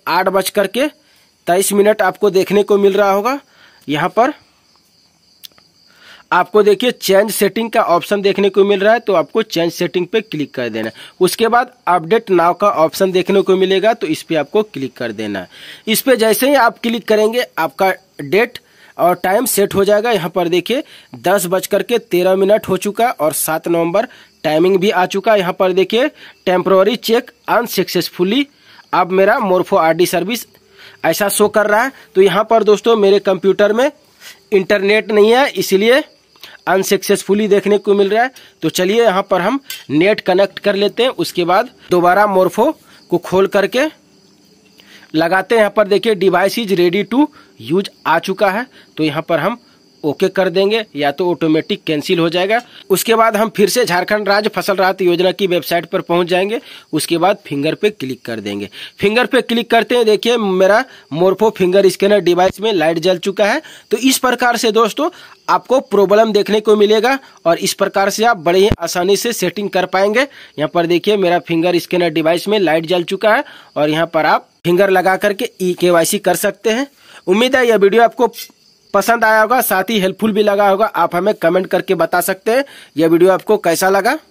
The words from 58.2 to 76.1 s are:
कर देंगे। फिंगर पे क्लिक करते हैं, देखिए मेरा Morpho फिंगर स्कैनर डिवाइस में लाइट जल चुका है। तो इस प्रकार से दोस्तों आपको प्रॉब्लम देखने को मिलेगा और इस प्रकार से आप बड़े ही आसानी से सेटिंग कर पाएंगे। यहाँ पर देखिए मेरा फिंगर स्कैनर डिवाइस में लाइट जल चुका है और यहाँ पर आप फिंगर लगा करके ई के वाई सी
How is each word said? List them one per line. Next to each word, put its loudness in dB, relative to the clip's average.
कर -10
देंगे। -8
फिंगर 0
पे 0
क्लिक -4
करते 2
हैं, 2
देखिए 2
मेरा 2
Morpho 2
फिंगर 2
स्कैनर 0
डिवाइस 0
में -2
लाइट 0
जल 0
चुका -2
है। -2
तो -2
इस 0
प्रकार 0
से -2
दोस्तों 0
आपको 0
प्रॉब्लम 2
देखने 0
को 2
मिलेगा 2
और 2
इस -4
प्रकार -2
से -2
आप 2
बड़े 0
ही 4
आसानी -2
से -4
सेटिंग -6
कर -2
पाएंगे। 0
यहाँ -6
पर 0
देखिए 0
मेरा 2
फिंगर 0
स्कैनर -2
डिवाइस 0
में 0
लाइट 0
जल -2
चुका 0
है -2
और 0
यहाँ 0
पर -2
आप 0
फिंगर 2
लगा 2
करके -2
ई -2
के 2
वाई 4
सी -2